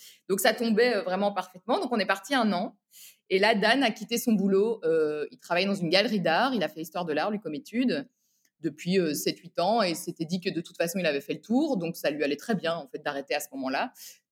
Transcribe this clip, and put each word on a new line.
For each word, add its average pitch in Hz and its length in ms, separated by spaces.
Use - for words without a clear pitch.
Donc, 190 100
ça 220 140
tombait, 233 420
euh, 196 60
vraiment 196 320
parfaitement. 196 480
Donc, 262 100
on 226 80
est 190 60
parti 196 280
un 220 200
an. 185 240
Et 190 100
là, 214 160
Dan 226 280
a 226 80
quitté 226 260
son 233 140
boulot. 196 540
Euh, 151 460
il - 80
travaille 180 260
dans 196 100
une 175 140
galerie 202 320
d'art. 180 320
Il 196 100
a 151 60
fait - 100
histoire 175 240
de 160 80
l'art, 156 180
lui, 214 120
comme 151 140
étude 180 520
depuis, 170 400
euh, 156 120
sept, 160 260
huit - 200
ans. 214 220
Et 180 120
s'était 165 300
dit 175 160
que 190 100
de 165 120
toute - 160
façon, 170 200
il 175 80
avait 143 140
fait 147 140
le 160 80
tour. 269 340
Donc, 170 220
ça 160 120
lui 147 140
allait 143 140
très 220 180
bien, 165 220
en 139 100
fait, 151 120
d'arrêter 143 360
à 147 60
ce - 100
moment-là, 135 400